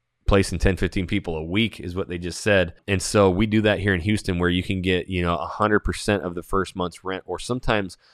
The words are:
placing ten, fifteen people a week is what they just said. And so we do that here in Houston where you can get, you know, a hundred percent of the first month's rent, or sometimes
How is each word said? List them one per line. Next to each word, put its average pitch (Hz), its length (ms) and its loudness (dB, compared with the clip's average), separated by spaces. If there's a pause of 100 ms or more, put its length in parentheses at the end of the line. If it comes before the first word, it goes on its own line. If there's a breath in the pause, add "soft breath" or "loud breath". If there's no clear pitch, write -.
(260)
placing 98 320 4
ten, 95 180 2
fifteen 92 300 -2
people 87 300 -4
a 80 80 -6
week 98 360 -2
is 87 140 -8
what 92 140 -4
they 90 100 -6
just 87 220 -8
said. 95 340 2 (140)
And 98 140 0
so 101 280 4
we 95 160 2
do 107 160 2
that 104 160 2
here 98 160 0
in 85 60 0
Houston 98 380 -2
where 87 120 2
you 90 120 2
can 95 200 -4
get, 90 260 0
you 92 140 -2
know, 87 140 0
a 76 100 -4
hundred 107 340 2
percent 98 420 0
of 87 120 -6
the 85 80 -8
first 95 340 -2
month's 90 280 -6
rent, 92 220 -6
or 87 120 -6
sometimes 113 580 -2 (180 soft breath)